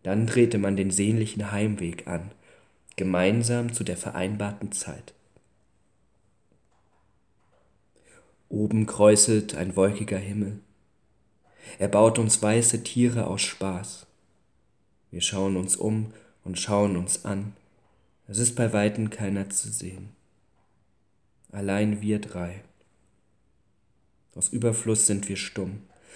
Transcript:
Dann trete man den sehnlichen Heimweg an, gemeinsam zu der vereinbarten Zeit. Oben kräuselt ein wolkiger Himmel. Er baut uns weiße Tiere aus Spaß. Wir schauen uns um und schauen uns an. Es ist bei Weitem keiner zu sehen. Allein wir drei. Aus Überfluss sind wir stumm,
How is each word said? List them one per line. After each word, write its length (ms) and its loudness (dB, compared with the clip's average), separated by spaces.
Dann 240 0
trete 320 4
man 180 0
den 140 0
sehnlichen 600 0
Heimweg 540 -4
an, 240 -6
gemeinsam 760 2
zu 120 -4
der 120 -4
vereinbarten 760 -6
Zeit. 400 -10
Oben 380 0
kräuselt 680 6
ein 180 -4
wolkiger 440 0
Himmel. 420 -4
Er 80 2
baut 320 6
uns 200 2
weiße 440 2
Tiere 420 2
aus 160 -4
Spaß. 640 -6
Wir 100 -10
schauen 360 0
uns 180 0
um 380 -2
und 140 -8
schauen 380 2
uns 280 -4
an. 300 -6
Es 100 -6
ist 160 0
bei 180 0
Weitem 380 0
keiner 400 -4
zu 200 -6
sehen. 400 -10
Allein 520 -2
wir 180 0
drei. 420 -10
Aus 160 -4
Überfluss 560 0
sind 220 0
wir 80 -4
stumm, 460 -8